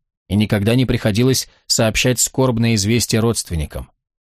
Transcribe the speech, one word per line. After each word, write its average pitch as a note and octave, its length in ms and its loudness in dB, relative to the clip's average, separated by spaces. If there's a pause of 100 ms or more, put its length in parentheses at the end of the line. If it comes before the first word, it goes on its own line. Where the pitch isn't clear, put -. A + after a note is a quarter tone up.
(280)
и F#2 60 -2
никогда G#2 400 2
не B2+ 120 2
приходилось A#2+ 600 0 (180)
сообщать A#2 520 0
скорбное A#2 560 0
известие A2 460 0
родственникам. E2 720 -4 (480)